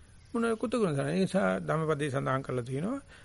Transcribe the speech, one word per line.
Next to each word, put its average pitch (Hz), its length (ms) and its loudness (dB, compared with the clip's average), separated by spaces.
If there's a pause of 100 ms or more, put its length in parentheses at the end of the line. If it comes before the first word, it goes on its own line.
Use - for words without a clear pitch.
(260)
මොන 233 260 -2
කෘතගුණ 220 420 0
සැලකිල්ල? 139 200 0
ඒ 190 60 2
නිසා 190 380 2
ධම්මපදයේ 156 520 0
සඳහන් 135 320 0
කරලා 127 220 -2
තියෙනවා 170 360 -4 (240)